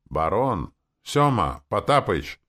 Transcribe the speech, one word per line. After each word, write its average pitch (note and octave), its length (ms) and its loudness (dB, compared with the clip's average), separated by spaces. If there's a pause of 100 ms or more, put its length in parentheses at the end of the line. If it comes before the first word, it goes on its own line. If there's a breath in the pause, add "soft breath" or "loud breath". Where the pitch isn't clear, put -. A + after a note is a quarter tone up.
Барон, F2 640 -2 (300)
Сема, B2+ 680 0
Потапыч. G#2 800 0